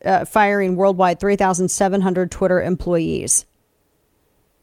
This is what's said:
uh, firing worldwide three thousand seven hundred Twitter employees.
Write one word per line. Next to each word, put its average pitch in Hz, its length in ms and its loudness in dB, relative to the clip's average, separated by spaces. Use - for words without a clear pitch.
uh, 185 180 2
firing 202 540 0
worldwide 185 420 2
three 202 160 0
thousand 185 320 0
seven 196 320 0
hundred 180 320 0
Twitter 180 300 0
employees. 170 840 -2